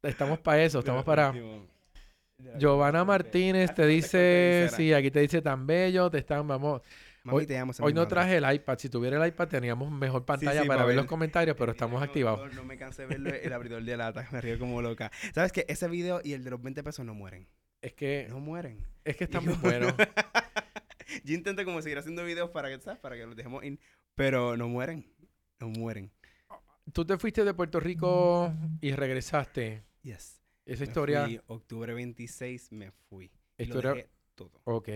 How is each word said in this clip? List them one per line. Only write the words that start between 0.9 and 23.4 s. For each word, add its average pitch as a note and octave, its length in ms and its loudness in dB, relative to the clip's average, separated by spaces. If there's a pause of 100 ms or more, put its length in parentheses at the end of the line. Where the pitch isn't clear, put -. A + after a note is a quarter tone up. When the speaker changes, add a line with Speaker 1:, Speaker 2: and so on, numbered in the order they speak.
Speaker 2:
De - 20 -4
lo - 40 -4
Speaker 1:
para D3+ 240 6
Speaker 2:
último. A2 360 -10 (720)
De B2+ 140 -20
la C#3 60 -8
Speaker 1:
Giovanna C#3+ 440 6
Speaker 2:
última F#3 40 2 (120)
parte. F#3 100 2
Speaker 1:
Martínez F#3 420 4
Speaker 2:
Ah, - 40 -8
Speaker 1:
te E3 80 4
Speaker 2:
se D3+ 60 8
cortó D#3 60 8
Speaker 1:
dice, F3 600 6
Speaker 2:
el F3 60 6
Instagram. E3+ 140 2 (120)
Speaker 1:
sí, D#3 60 8
aquí C#3 160 4
te C#3+ 100 4
dice, D3 220 4
"Tan C3+ 240 -2
bello, F3+ 440 4
te D#3+ 80 -2
están, D3 300 -2
vamos". C#3 320 -2 (420)
Speaker 2:
Mami, B2+ 180 0
Speaker 1:
Hoy, D#3 60 -2
Speaker 2:
te C3+ 120 -4
amo, B2+ 140 -4
esa - 120 -4
Speaker 1:
hoy D3 60 6
Speaker 2:
es D3+ 40 2
mi - 20 2
Speaker 1:
no E3 40 2
Speaker 2:
madre. E3+ 80 4
Speaker 1:
traje F3+ 300 4
el C#3 160 4
iPad. C3 240 -2
Si C3+ 100 -8
tuviera B2 340 0
el E3+ 60 4
iPad, E3+ 200 -2
teníamos B2 440 -2
mejor C3 300 -2
Speaker 2:
Sí, - 40 -14
Speaker 1:
pantalla D3 360 0
Speaker 2:
sí, D3 60 2
Speaker 1:
para C3 120 4
Speaker 2:
pa' B2 60 6
Speaker 1:
ver B2 100 4
los C#3 80 4
Speaker 2:
ver. - 60 -8
Speaker 1:
comentarios, D#3+ 440 2
pero A#2 180 0
Speaker 2:
Eh, - 20 -4
Speaker 1:
estamos A#2+ 260 -2
Speaker 2:
no, C#3+ 60 0
Speaker 1:
activados. B2 420 0
Speaker 2:
no, B2+ 60 -14
no C3 100 -12
me C3 140 -14
cansé C3 240 -14
de C3 60 -14
verlo, C3+ 260 -6
el C3 180 -6
abridor A#2 320 -8
de A#2+ 140 -4
latas. A#2 340 -6
Me B2 80 -6
río A#2 180 -4
como B2 220 -4
loca. A#2 300 -6 (240)
¿Sabes F3+ 180 2
qué? - 160 -4
Ese F3 200 -4
video F3 360 -4
y C#3+ 80 -6
el C3 100 -8
de B2+ 80 -10
los B2 120 -8
veinte C3+ 200 -10
pesos C#3+ 220 -10
no A2+ 80 -10
mueren. F#2+ 340 -16 (360)
Speaker 1:
Es B2+ 100 -10
que C#3 380 -6
Speaker 2:
No C3 100 -10
mueren. D3 460 -10 (180)
Speaker 1:
es D3+ 140 -4
que F3+ 60 -2
están F3 200 -4
Speaker 2:
Yo E3+ 60 2
Speaker 1:
muy F3 80 0
buenos. B2 340 2
Speaker 2:
<laughs> - 1300 -4
Yo C#3+ 100 -2
intento F#3+ 300 -6
como E3+ 180 -4
seguir D3+ 160 -6
haciendo E3 260 -8
videos E3+ 260 -6
para D3+ 180 -6
que, C3+ 120 -10
¿sabes? G#3+ 200 -14
Para B2+ 160 -12
que A#2 100 -14
los A#2 100 -16
dejemos A#2+ 280 -12